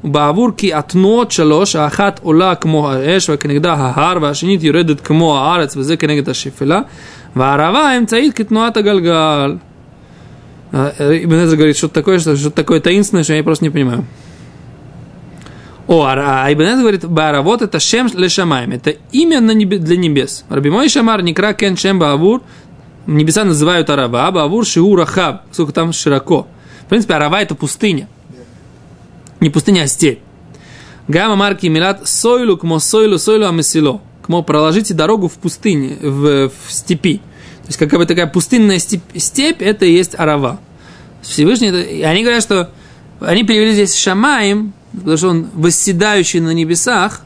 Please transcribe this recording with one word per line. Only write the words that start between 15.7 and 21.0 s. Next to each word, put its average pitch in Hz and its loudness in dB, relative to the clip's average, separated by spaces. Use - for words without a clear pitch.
О, 160 4
а, 135 0
а 143 2
Ибн 151 2
Эзра 247 2
говорит, 202 0
«בערבות 156 0
это 196 -2
שם 240 0
לשמיים». 170 0
Это 139 -4
имя 320 2
на 220 4
небе-, 202 2
для 165 0
небес. 147 -2
רבי 143 0
משה 254 2
אמר, 226 2